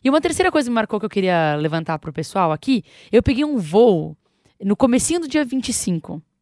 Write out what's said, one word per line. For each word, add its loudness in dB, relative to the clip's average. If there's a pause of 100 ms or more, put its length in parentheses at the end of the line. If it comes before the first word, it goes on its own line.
E 2
uma 4
terceira 0
coisa 2
que -4
me -2
marcou -2
que -6
eu -6
queria 0
levantar -2
pro -12
pessoal -2
aqui, -2 (260)
eu 4
peguei 0
um -2
voo 2 (480)
no 0
comecinho 2
do -6
dia 0
vinte -4
e -4
cinco, -6 (200)